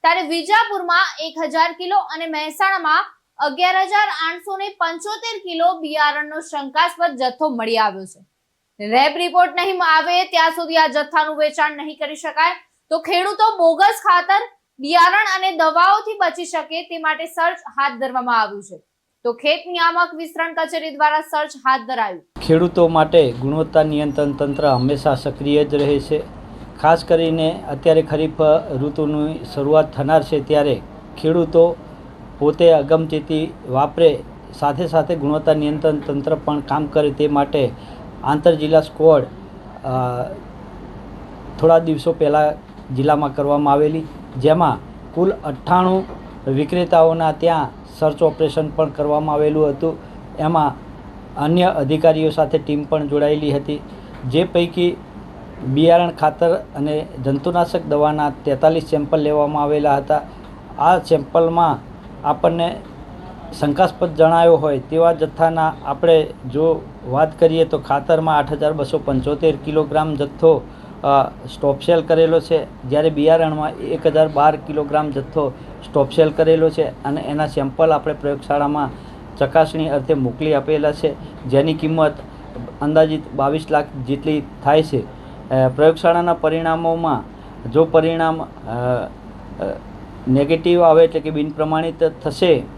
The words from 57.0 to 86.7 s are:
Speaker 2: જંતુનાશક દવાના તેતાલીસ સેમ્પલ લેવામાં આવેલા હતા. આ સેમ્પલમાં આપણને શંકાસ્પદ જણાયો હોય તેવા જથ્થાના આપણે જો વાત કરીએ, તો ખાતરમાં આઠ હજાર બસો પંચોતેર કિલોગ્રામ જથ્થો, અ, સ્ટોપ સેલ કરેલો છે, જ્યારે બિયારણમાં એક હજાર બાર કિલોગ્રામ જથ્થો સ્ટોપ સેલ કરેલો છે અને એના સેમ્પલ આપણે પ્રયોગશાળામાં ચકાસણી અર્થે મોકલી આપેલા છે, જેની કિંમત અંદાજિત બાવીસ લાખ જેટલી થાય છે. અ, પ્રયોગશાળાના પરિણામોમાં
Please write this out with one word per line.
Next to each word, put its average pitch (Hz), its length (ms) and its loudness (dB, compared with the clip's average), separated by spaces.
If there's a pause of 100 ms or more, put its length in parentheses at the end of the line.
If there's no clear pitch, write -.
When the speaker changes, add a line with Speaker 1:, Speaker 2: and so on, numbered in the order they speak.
Speaker 2:
જંતુનાશક 170 580 0
દવાના 151 480 0
તેતાલીસ 156 600 0
સેમ્પલ 147 300 0
લેવામાં 147 440 0
આવેલા 147 320 2
હતા. 143 260 0 (580)
આ 170 180 4
સેમ્પલમાં 165 1000 0 (260)
આપણને 170 580 -2 (800)
શંકાસ્પદ 156 560 0
જણાયો 165 420 6
હોય 143 220 0
તેવા 165 340 2
જથ્થાના 160 600 0 (120)
આપણે 156 420 2 (240)
જો 156 300 0 (260)
વાત 151 320 0
કરીએ, 165 260 4
તો 156 120 -4
ખાતરમાં 156 600 0
આઠ 143 140 0
હજાર 151 220 -2
બસો 147 260 -4
પંચોતેર 143 560 0
કિલોગ્રામ 151 600 -2
જથ્થો, 143 460 2 (420)
અ, 139 200 4 (300)
સ્ટોપ 139 280 -2
સેલ 170 200 2
કરેલો 165 380 4
છે, 151 500 -4
જ્યારે 151 200 2
બિયારણમાં 151 640 2
એક - 340 -4
હજાર 156 200 4
બાર 151 280 4
કિલોગ્રામ 147 560 -4
જથ્થો 139 420 -4 (320)
સ્ટોપ 139 260 0
સેલ 156 200 4
કરેલો 160 380 4
છે 156 340 -4
અને 143 180 -4
એના 147 260 -4
સેમ્પલ 143 460 0
આપણે 151 200 -2
પ્રયોગશાળામાં 143 760 -2 (480)
ચકાસણી 156 520 2
અર્થે 143 240 0
મોકલી 139 400 -2
આપેલા 147 380 0
છે, 147 220 -2 (300)
જેની 139 300 2
કિંમત 156 420 0 (640)
અંદાજિત 151 540 2
બાવીસ 147 360 -2
લાખ 147 140 2
જેટલી 139 580 -4 (200)
થાય 151 200 4
છે. 135 180 -2 (480)
અ, 131 260 4
પ્રયોગશાળાના 170 580 4
પરિણામોમાં 165 920 -2 (480)